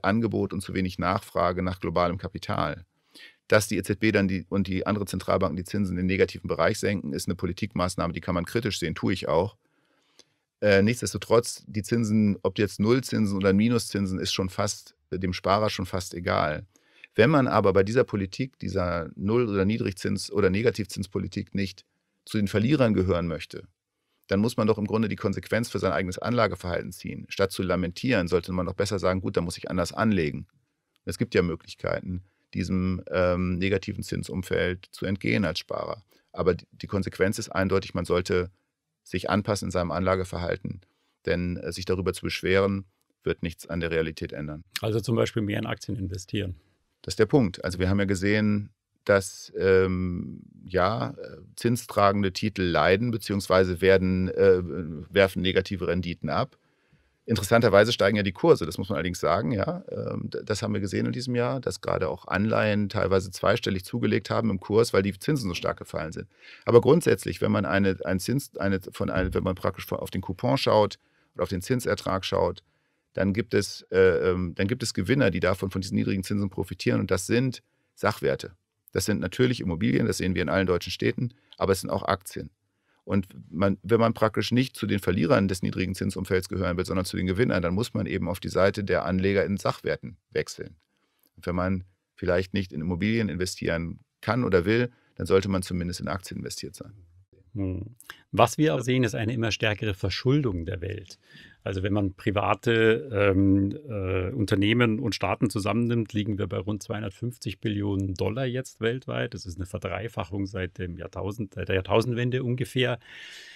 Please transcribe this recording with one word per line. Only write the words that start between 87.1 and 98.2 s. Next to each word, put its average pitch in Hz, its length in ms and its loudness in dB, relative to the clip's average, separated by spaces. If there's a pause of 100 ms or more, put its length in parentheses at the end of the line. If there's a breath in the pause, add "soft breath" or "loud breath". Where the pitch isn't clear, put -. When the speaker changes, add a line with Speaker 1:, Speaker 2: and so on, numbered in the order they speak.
Speaker 1:
den 92 100 -2
Gewinnern, 98 340 2
dann 87 140 0
muss 113 180 -4
man 110 120 -2
eben 87 220 -4
auf 90 120 -6
die - 100 -8
Seite 101 340 2
der 90 220 0
Anleger 95 400 0
in 98 120 -2
Sachwerten - 600 -6 (140)
wechseln. 80 440 -8 (600)
Und - 100 -18
wenn 90 100 -2
man 92 280 -2 (320)
vielleicht 90 380 0
nicht 98 200 -4
in 73 80 -8
Immobilien 98 480 0
investieren 85 720 -4 (220)
kann 120 220 0
oder 92 220 4
will, 117 240 4 (260 soft breath)
dann 87 120 -6
sollte 95 220 4
man 95 120 0
zumindest 87 380 -4
in - 80 -6
Aktien 92 320 -6
investiert - 360 -12
sein. - 180 -16 (600)
Speaker 2:
Hm. 95 420 -6 (360 loud breath)